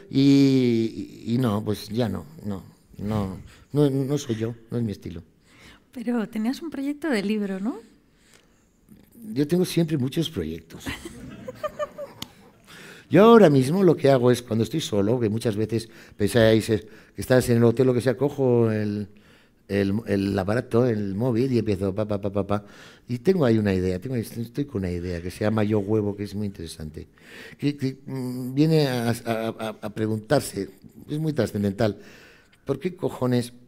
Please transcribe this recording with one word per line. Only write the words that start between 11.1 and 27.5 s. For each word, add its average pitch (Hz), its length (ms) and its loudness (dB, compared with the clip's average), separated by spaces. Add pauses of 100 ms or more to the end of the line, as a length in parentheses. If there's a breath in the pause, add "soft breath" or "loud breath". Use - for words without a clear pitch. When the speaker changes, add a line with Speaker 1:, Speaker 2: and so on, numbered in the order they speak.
Speaker 1:
Yo 180 140 8
ahora 220 260 10
mismo 143 340 4
lo 160 120 8
que 135 140 4
hago 123 200 6
es, 120 120 2
cuando 113 220 0
estoy 156 160 -4
solo, 110 400 0
que 113 80 0
muchas 110 260 -2
veces 110 340 -4 (280 loud breath)
pensáis, 110 540 4
eh, 107 160 -2 (280 loud breath)
que - 60 -10
estás 127 300 2
en 117 80 4
el 117 60 6
hotel, 117 220 4
lo 127 80 2
que 120 60 0
sea, 123 160 0
cojo 123 540 2
el, 104 360 -4 (640 soft breath)
el, 98 240 0 (140)
el 98 320 0
aparato, 113 480 0
el 104 280 -2
móvil, 123 380 -2
y 117 60 2
empiezo 98 360 -2
pa, 107 140 -2
pa, 104 100 -2
pa, 101 140 -6
pa, 98 140 -2
pa. 104 180 -2 (420 loud breath)
Y 123 120 -8
tengo 185 260 2
ahí 113 140 4
una 104 160 2
idea, 92 260 -2
tengo, 127 160 -8
estoy 117 480 -8
con - 160 -6
una 92 100 -4
idea 87 300 -6
que 90 100 -8
se - 140 -10
llama 110 180 0
Yo 104 180 0
Huevo, 101 360 -2
que 101 80 -8
es 98 100 -10
muy 104 120 -6
interesante, 82 600 -12 (520 loud breath)